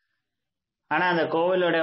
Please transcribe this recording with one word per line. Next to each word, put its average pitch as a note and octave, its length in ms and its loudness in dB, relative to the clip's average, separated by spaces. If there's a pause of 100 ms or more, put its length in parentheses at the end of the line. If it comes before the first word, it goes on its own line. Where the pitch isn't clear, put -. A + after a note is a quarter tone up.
(920)
ஆனா D#3 180 0
அந்த E3 180 0
கோவிலோட E3+ 560 0